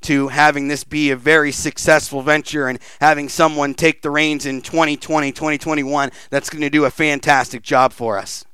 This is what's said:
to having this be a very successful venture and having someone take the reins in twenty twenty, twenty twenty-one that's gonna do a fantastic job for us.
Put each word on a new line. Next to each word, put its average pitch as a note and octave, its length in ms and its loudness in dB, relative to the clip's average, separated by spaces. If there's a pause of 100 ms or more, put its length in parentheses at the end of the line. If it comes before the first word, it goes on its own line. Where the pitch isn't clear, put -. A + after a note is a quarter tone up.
to C#3 280 0
having C#3+ 400 2
this C#3+ 160 -6
be D3 260 0
a C3+ 60 -2
very D3 340 4
successful D3 680 0
venture D3+ 460 -2
and B2+ 120 -6 (220)
having D3 260 2
someone D3 460 0
take D#3+ 300 0
the D3 80 -4
reins D3+ 340 0
in C3+ 160 -6
twenty D#3+ 340 0
twenty, C#3+ 380 -2
twenty D3+ 240 -4
twenty-one C#3+ 540 -2 (180)
that's C#3 200 -4
gonna D3+ 200 -4
do D3 160 2
a B2 60 0
fantastic C#3+ 720 0
job C3 300 4
for A2 260 -4
us. - 360 -10